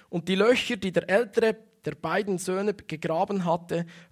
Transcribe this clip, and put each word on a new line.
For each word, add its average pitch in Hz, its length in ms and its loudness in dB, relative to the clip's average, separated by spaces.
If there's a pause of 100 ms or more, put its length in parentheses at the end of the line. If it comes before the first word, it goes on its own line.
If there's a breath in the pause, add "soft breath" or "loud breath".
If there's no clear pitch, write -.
(100)
und 165 180 -4
die 185 60 0
Löcher, 233 420 4
die 185 160 -4
der 170 160 0
ältere 220 480 2 (300)
der 151 80 -6
beiden 190 420 -2
Söhne 190 380 -2
gegraben 175 720 -4
hatte, 170 400 0 (260 loud breath)